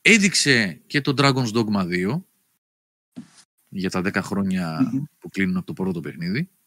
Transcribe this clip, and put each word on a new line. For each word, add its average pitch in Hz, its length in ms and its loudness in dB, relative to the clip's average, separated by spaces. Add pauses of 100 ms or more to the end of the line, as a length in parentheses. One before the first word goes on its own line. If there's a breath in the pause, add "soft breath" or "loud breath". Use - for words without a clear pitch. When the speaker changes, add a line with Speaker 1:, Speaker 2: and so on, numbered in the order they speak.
Speaker 1:
Έδειξε 147 840 4
και 143 140 -2
το 139 160 0
Dragon's 131 360 2
Dogma 107 340 0
δύο 92 380 -2 (1400)
για 92 200 -6
τα 92 120 -2
δέκα 95 200 -2
χρόνια 92 720 -2
Speaker 2:
Μμμ. 139 120 -2 (160)
Speaker 1:
που 87 100 -16
κλείνουν 92 280 -2
από 87 80 -4
το 85 80 -10
πρώτο 92 260 -4
παιχνίδι. 85 500 -6 (180)